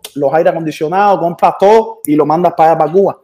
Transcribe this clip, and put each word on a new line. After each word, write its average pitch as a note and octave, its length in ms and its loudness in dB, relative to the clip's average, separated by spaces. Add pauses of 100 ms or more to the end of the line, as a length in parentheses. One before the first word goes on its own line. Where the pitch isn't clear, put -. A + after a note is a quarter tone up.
(160)
los C#3 180 -2
aire F3 160 0
acondicionados, E3 680 -2
compra E3+ 380 -2
todo G#3+ 460 2
y D3 120 -2
lo D3 100 2
mandas E3+ 320 0
para E3 140 4
allá, D#3 80 0
para D#3 120 -2
Cuba. F#3 320 0